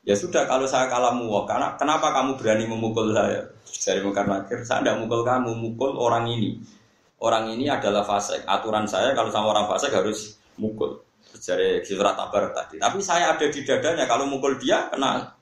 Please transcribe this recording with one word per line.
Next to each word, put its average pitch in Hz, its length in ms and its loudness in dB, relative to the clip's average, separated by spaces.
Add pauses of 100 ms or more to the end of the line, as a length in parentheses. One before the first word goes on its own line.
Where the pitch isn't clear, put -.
"Ya 104 80 6
sudah, 165 320 0
kalau 131 160 2
saya 131 240 2
kalamu 123 400 2
Allah, 101 240 2
karena, 127 240 0
kenapa 151 400 2
kamu 131 240 0
berani 110 240 2
memukul 110 480 0
saya?" 98 320 2 (400)
Jari 98 160 0
Mungkar 98 240 0
Nakir, 101 400 -2
"Saya - 160 -2
tidak 117 220 2
mukul 117 240 -2
kamu, 123 300 0
mukul 117 420 -2
orang 117 320 2
ini. 110 260 -2 (640)
Orang 113 320 0
ini 131 160 -2
adalah 104 360 2
fasik. 101 400 -2
Aturan 107 400 0
saya 107 320 2
kalau 113 160 0
sama 107 200 2
orang 104 160 4
fasik 95 240 0
harus 107 460 -2 (220)
mukul." - 440 -4 (300)
Jari 90 480 0
Surat 98 320 2
Tabar 92 400 -2
tadi. - 240 -8
"Tapi 147 260 0
saya 170 300 2
ada 151 140 0
di 139 180 -4
dadanya, 135 400 0
kalau 123 240 2
mukul 135 260 0
dia 139 320 0
kena 127 540 -2